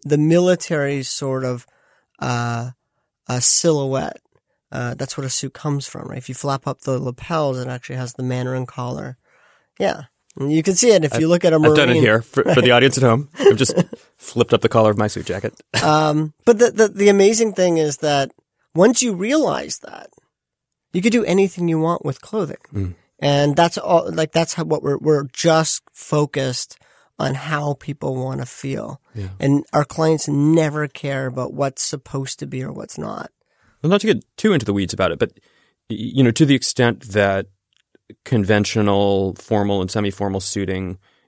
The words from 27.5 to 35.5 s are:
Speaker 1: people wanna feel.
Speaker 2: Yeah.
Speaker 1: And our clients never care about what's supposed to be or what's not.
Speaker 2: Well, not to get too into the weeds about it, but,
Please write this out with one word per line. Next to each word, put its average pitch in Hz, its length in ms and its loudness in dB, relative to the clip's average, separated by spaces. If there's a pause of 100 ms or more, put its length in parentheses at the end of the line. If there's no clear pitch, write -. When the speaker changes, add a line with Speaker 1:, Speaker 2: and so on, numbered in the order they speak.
Speaker 1:
people 143 340 -6
wanna 131 320 -6
feel. 135 540 -10 (140)
Speaker 2:
Yeah. 98 140 -8 (120)
Speaker 1:
And 139 320 2
our 147 120 0
clients 160 440 0
never 151 580 2
care 135 400 -8
about 127 280 -6
what's 139 280 -4
supposed - 560 -8
to 143 80 -10
be 131 160 -10
or 135 100 -10
what's - 260 -14
not. - 320 -10 (520)
Speaker 2:
Well, 156 80 0
not 202 120 2
to 214 40 -4
get 190 180 0 (120)
too 220 160 2
into 135 140 0
the 101 60 0
weeds 101 220 -2
about 95 180 0
it, - 60 -8
but, - 140 -2 (580)